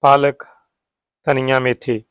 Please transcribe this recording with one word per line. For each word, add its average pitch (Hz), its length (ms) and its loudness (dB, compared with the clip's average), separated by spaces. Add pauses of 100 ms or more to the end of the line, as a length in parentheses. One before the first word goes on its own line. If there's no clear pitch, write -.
ਪਾਲਕ, 143 440 2 (800)
ਧਨੀਆ, 131 340 -2
ਮੇਥੇ। 123 520 -4